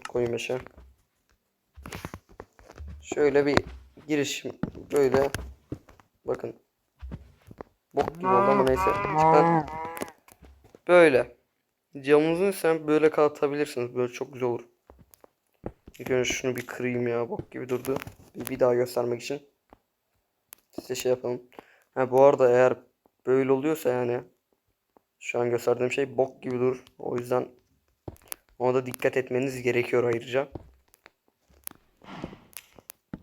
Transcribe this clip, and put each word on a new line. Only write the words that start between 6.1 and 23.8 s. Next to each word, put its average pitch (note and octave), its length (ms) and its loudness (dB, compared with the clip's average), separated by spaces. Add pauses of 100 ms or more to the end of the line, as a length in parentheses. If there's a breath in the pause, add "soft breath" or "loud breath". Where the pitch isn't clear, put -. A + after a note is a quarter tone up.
Bakın. B2 300 -8 (1400)
Bok C#3+ 220 -2
gibi F3 120 -6
oldu G3 240 4
ama G3+ 120 4
neyse. C3 280 2 (420)
Ben D#3+ 340 4 (1200)
böyle. D#3 500 6 (640)
Camınızın D#3 460 4
üstüne E3 400 -2
böyle D3+ 220 4
katabilirsiniz. C#3+ 880 -2
Böyle B2 180 -2
çok C3+ 200 -10
güzel B2 160 -4
olur. A#2 240 -8 (1300)
İlk B2+ 120 -8
önce B2 220 0
şunu B2+ 220 -4
bir B2 100 -8
kırayım B2 420 -4
ya. A#2 220 -4
Bok - 220 -10
gibi B2+ 180 -12
durdu. B2+ 280 -4 (380)
Bir, B2 120 -10
bir B2+ 120 -8
daha B2+ 140 4
göstermek B2 480 -2
için. C#3+ 200 -8 (1300)
Size - 240 -8
şey B2+ 140 -2
yapalım. B2 320 -2 (540 loud breath)
Ha, B2+ 160 -2
bu C3 120 6
arada C3 260 6
eğer B2 280 6 (480)
böyle C3 260 2
oluyorsa C#3 380 0